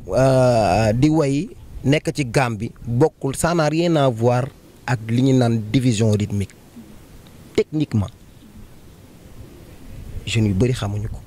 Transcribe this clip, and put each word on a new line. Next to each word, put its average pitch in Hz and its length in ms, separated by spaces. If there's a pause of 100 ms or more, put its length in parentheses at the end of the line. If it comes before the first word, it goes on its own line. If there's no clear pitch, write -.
euh, 113 840
di 135 160
way 156 400 (340)
nekk 151 300
ci 147 120
gamme 117 320
bi, 113 140 (140)
bokkul, 131 500
ça 165 200
n'a 156 120
rien 165 280
à 139 120
voir 120 380 (400)
ak 120 140 (100)
li 117 140
ñu 135 100
naan 117 260 (120)
division 117 400
rythmique. 101 420 (1000)
Techniquement, 151 520 (2250)
jeunes 110 220
yu 101 60
bari 120 200
xamuñu 104 360
ko, - 180